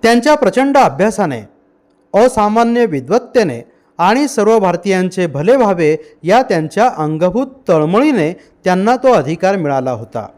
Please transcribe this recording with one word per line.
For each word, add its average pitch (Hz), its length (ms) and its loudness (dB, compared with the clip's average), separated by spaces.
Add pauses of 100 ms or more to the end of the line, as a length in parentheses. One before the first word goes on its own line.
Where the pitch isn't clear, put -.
त्यांच्या 240 320 4
प्रचंड 269 420 0
अभ्यासाने, 175 600 0 (720)
असामान्य 233 720 2
विद्वत्तेने 156 800 -2 (320)
आणि 226 300 0
सर्व 220 320 2
भारतीयांचे 185 680 -2
भले 151 280 0
व्हावे 175 400 0 (280)
या 208 180 2
त्यांच्या 202 560 -2
अंगभूत 175 500 -2 (220)
तळमळीने 180 640 2 (300)
त्यांना 190 320 0
तो 254 160 2
अधिकार 170 440 0
मिळाला 135 360 -4
होता. 110 360 -10 (100)